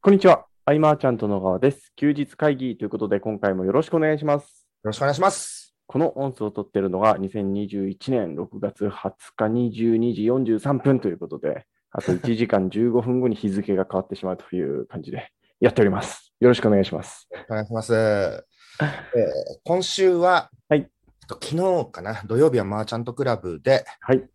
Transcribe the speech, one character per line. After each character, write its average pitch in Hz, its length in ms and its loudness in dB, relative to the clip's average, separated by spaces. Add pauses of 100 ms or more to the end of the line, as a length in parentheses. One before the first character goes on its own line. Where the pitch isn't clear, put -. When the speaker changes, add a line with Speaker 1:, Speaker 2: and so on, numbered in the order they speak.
Speaker 1:
こ 196 80 6
ん - 20 8
に 190 60 6
ち 196 80 6
は。 - 180 6 (200)
ア 147 100 2
イ - 20 2
マ 151 140 6
ー 151 60 2
ち 139 100 0
ゃ 127 40 4
ん 113 60 -2
と 107 100 -4
野 101 140 0
川 92 160 0
で 131 140 4
す。 - 240 -18
休 147 160 2
日 143 240 -4
会 151 200 2
議 127 220 -6
と 107 80 -6
い - 0 -
う 98 40 -6
こ 101 100 -6
と 104 100 -4
で、 101 100 0
今 107 200 -6
回 98 160 0
も 92 100 -2
よ 98 60 0
ろ 135 100 2
し - 80 -6
く 170 60 -2
お 165 40 2
願 156 140 2
い 151 60 -2
し 156 60 -8
ま 147 140 0
す。 - 280 -18 (160)
Speaker 2:
よ 107 60 -4
ろ - 20 -4
し - 80 -8
く - 20 -2
お 139 40 0
願 143 80 2
い - 20 0
し 160 60 -2
ま 190 100 4
す。 - 440 -14 (120)
Speaker 1:
こ - 100 -6
の 165 220 0
音 139 120 -4
声 110 180 -8
を - 20 -8
撮 104 100 -8
っ 98 80 -10
て 101 100 -2
る 98 120 0
の 92 80 -2
が 107 180 4
二 95 140 -4
千 98 220 -4
二 104 140 -4
十 98 220 -4
一 98 220 -8
年 95 240 -2
六 90 240 -10
月 101 280 -6
二 110 840 -4
十 113 260 0
二 117 160 0
時 104 120 -4
四 127 200 2
十 110 140 0
三 139 180 -2
分 135 220 2
と 107 80 -4
い 87 60 -2
う - 40 -10
こ 85 100 -10
と 71 120 -12
で、 - 260 -6 (240)
あ - 140 -8
と 92 100 0
一 113 220 -2
時 113 120 0
間 95 220 0
十 113 220 0
五 120 100 2
分 123 180 -2
後 127 100 0
に 107 60 -2
日 104 140 -4
付 101 260 -2
が 95 160 -2
変 92 60 -2
わ 95 60 -2
っ - 40 -12
て 98 80 -10
し 92 120 -8
ま 92 60 -4
う 87 40 -6
と - 180 -14
い 90 80 -2
う 69 220 -6
感 - 160 -12
じ - 80 -14
で - 220 -12 (280)
や 117 120 4
っ - 20 -14
て 120 80 2
お - 20 6
り 101 60 4
ま 95 140 -2
す。 - 360 -16
よ 123 100 6
ろ 123 40 6
し - 80 0
く 117 60 2
お - 20 4
願 101 120 4
い 92 40 2
し - 80 -8
ま 82 80 -6
す。 - 260 -20 (220)
Speaker 2:
お 113 60 -6
願 107 80 -4
い - 20 -6
し 101 80 -10
ま 113 80 -4
す。 113 140 0
え - 0 -
ー、 104 460 2 (1200)
今 180 180 0
週 185 340 2
は、 175 360 2 (180)
Speaker 1:
は 151 60 4
い。 143 60 2
Speaker 2:
え - 20 -10
っ - 40 -14 (400)
と、 - 160 -12
昨 170 420 0
日 - 60 -20
か 87 120 -16
な、 104 240 -8
土 113 100 -2
曜 147 140 6
日 120 80 2
は 98 40 -2
マ 104 180 -4
ー 110 40 -4
チ 113 80 -8
ャ 117 60 -4
ン 117 60 -8
ト 120 100 -12
ク 139 80 -6
ラ 120 140 0
ブ 85 220 -10
で、 131 260 2 (160)
Speaker 1:
は 131 120 2
い。 131 100 2 (120)